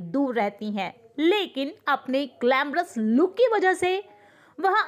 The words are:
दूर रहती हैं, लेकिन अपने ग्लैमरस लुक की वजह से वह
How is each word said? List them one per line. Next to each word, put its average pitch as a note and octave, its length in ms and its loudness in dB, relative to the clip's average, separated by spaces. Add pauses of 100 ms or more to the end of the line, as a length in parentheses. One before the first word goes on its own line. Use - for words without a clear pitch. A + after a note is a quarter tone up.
दूर B3 340 -2
रहती G#3 360 -4
हैं, G3 220 -6 (260)
लेकिन E4 540 0 (140)
अपने C4+ 380 -2 (160)
ग्लैमरस C#4 560 0
लुक A#3+ 360 2
की A#4+ 200 4
वजह F#4 200 2
से F4+ 240 0 (600)
वह F#4 300 2